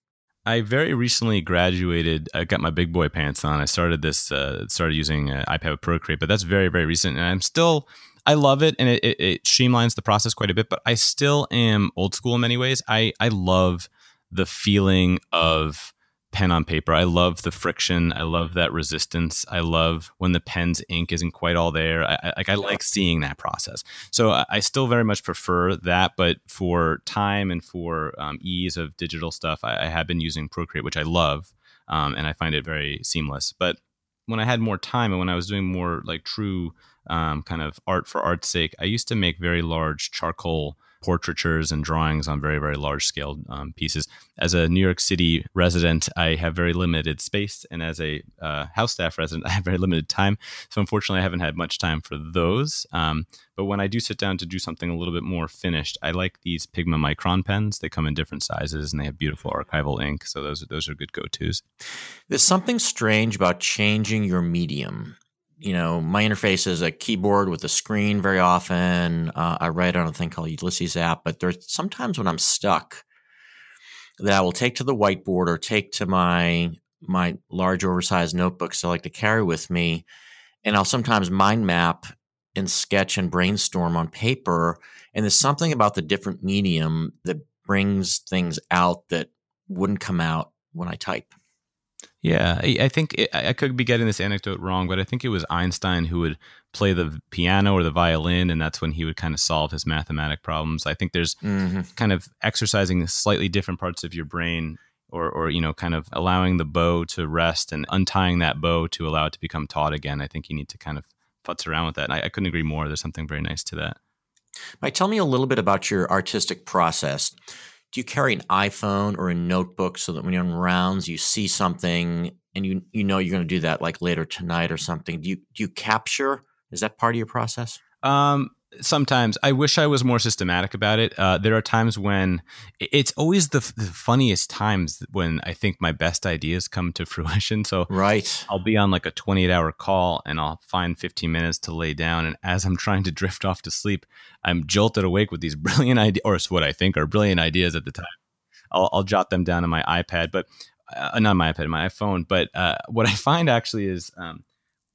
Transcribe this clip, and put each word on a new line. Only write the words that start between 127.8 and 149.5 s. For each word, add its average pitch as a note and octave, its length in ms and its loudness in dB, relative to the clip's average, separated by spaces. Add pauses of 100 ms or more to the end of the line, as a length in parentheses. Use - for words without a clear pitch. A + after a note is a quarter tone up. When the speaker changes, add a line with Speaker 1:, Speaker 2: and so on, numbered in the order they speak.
Speaker 1:
Um, C#3 480 2 (300)
sometimes. B2+ 640 2
I C#3 100 4
wish C#3+ 260 2
I D3+ 80 4
was C#3 180 2
more B2 140 4
systematic F#2 560 0
about G#2 240 2
it. A2+ 200 0
Uh, F#2 200 4
there A2 180 4
are A2 60 2
times A2+ 360 2
when F#2+ 440 2 (400)
i-, - 100 -6
it's C#3+ 200 2
always D#3+ 360 2
the C#3 100 2
f-, - 160 -4
the A2 100 -6
funniest A#2 640 2
times G2 520 -2 (100)
when E2+ 320 0
I F2 100 -6
think G2+ 260 -2
my E2 120 0
best E2 340 -2
ideas E2 420 -2
come F2 260 -4
to E2+ 120 -6
<laughs> - 0 -
fruition. F2+ 580 -2
So F2+ 240 0
Speaker 2:
Right. G2 600 2
Speaker 1:
I'll F#2+ 120 -2
be A2 140 2
on, G2+ 140 6
like, F2+ 160 2
a E2+ 60 -4
twenty-eight F#2 380 2
hour E2+ 220 2
call F2+ 540 0
and D2+ 120 -4
I'll D#2 280 -4
find F2 320 -2
fifteen E2 340 -4
minutes E2 280 0
to E2 140 -8
lay E2 200 -2
down. E2 320 -2
And D#2+ 160 -6
as F2+ 220 0
I'm F#2 120 2
trying G2 280 0
to F#2 80 -2
drift - 320 -4
off F#2 180 -2
to - 80 -8
sleep, - 340 -2 (400)
I'm F2 220 0
jolted G#2 380 2
awake F#2+ 260 2
with E2 100 -8
these D#2 160 -4
<laughs> - 0 -
brilliant A#2 420 4
ide-, G#2+ 260 4
or G2 140 2 (100)
what F2 140 2
I C#2+ 100 2
think F#2 240 2
are D2+ 100 2
brilliant G2 340 4
ideas E2 340 2
at E2 100 -4
the F2 80 -8
time. F2 120 -10 (640)
I'll, F#2 220 4
I'll F#2+ 120 2
jot F#2+ 260 2
them F#2 140 2
down E2+ 200 0